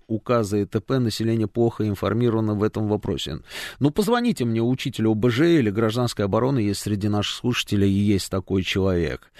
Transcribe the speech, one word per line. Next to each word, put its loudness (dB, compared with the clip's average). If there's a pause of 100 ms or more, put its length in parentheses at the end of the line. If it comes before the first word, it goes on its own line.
указы 0
и 0
т.п. -2
Население 0
плохо 0
информировано 0
в 0
этом 0
вопросе. -4 (400)
Ну, 2
позвоните 0
мне, 0
учителю 0
О 2
Б 2
Ж 4
или 2
гражданской 0
обороны, 0
если -2
среди 0
наших -2
слушателей 0
есть 2
такой -2
человек. -2